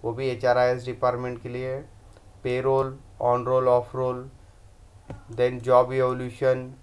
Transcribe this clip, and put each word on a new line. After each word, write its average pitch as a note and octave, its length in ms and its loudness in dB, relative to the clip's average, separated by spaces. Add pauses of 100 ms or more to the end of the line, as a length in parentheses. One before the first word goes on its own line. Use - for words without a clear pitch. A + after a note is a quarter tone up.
वो A2+ 80 -2
भी C3 160 -4
एचआरआईएस B2 560 2
डिपार्टमेंट B2 580 -4
के B2+ 60 -10
लिए B2+ 260 -6
है। C#3+ 140 -12 (580)
Payroll, C3 460 0 (300)
on B2 260 2
roll, B2+ 200 2
off B2 280 2
roll, B2+ 260 -2 (1160)
then B2 280 0
job B2 220 6
evolution B2+ 800 -2 (120)